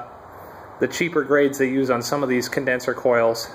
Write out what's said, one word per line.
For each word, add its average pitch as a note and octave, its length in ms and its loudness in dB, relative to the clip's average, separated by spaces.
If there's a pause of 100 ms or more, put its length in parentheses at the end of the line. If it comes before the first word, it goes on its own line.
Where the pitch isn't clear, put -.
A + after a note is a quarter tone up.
(800)
the B2 80 0
cheaper D#3+ 380 0
grades C#3+ 340 2
they C3 100 2
use C3 220 0
on A#2+ 120 0
some C#3+ 200 -2
of C3 60 0
these B2 200 0
condenser B2+ 460 -2
coils. A#2 600 2